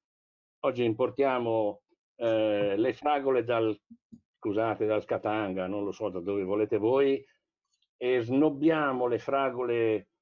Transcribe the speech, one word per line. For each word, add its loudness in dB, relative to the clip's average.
Oggi 0
importiamo, 0
eh, 0
le 2
fragole 0
dal, 0
scusate, -2
dal 0
Scatanga, -4
non -4
lo -4
so -6
da -6
dove -2
volete 0
voi, 2
e 0
snobbiamo 0
le 0
fragole 0